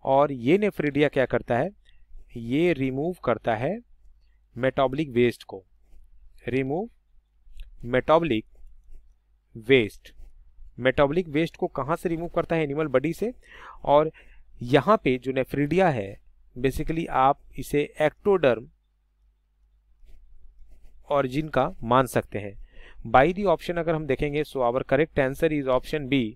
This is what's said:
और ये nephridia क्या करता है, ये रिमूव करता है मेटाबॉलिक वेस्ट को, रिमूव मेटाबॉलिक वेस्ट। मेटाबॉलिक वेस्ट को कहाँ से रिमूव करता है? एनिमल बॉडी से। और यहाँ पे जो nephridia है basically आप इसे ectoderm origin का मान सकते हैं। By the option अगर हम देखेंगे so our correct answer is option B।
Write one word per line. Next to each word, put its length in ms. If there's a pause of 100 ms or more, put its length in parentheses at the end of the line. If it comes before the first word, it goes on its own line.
और 280
ये 260
nephridia 520
क्या 160
करता 320
है, 120 (680)
ये 360
रिमूव 500
करता 320
है 320 (720)
मेटाबॉलिक 520
वेस्ट 340
को, 200 (840)
रिमूव 420 (960)
मेटाबॉलिक 600 (1120)
वेस्ट। 560 (680)
मेटाबॉलिक 480
वेस्ट 300
को 100
कहाँ 280
से 140
रिमूव 180
करता 280
है? 80
एनिमल 240
बॉडी 260
से। 200 (500)
और 280 (500)
यहाँ 420
पे 140
जो 140
nephridia 600
है 280 (360)
basically 520
आप 300 (200)
इसे 420
ectoderm 640 (2500)
origin 380
का 340
मान 220
सकते 340
हैं। 160 (560)
By 220
the 120
option 320
अगर 180
हम 100
देखेंगे 380
so 140
our 260
correct 360
answer 320
is 180
option 400
B। 140 (120)